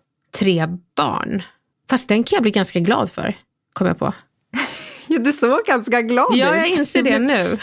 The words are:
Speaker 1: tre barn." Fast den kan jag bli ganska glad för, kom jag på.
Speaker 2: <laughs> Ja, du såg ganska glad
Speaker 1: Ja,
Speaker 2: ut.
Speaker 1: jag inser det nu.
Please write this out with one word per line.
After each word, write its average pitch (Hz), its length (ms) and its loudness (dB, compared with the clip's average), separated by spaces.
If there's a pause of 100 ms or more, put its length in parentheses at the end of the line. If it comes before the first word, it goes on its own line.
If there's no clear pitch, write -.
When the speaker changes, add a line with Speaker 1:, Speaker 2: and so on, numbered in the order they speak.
(400)
Speaker 1:
tre 170 280 2 (280)
barn." - 460 -2 (480)
Fast - 180 0
den 220 160 2
kan 403 120 0
jag 269 80 2
bli 214 80 2
ganska 185 280 0
glad 196 320 2
för, - 220 -6 (400)
kom 185 140 -2
jag 170 120 -2
på. - 180 -2
Speaker 2:
<laughs> - 880 -12
Ja, 302 120 0
du 277 140 0
såg 269 320 2
ganska 240 360 0
glad 240 300 2
Speaker 1:
Ja, 269 240 4
Speaker 2:
ut. - 20 2
Speaker 1:
jag 330 100 2 (120)
inser 277 240 0
det 220 160 2
nu. 220 440 0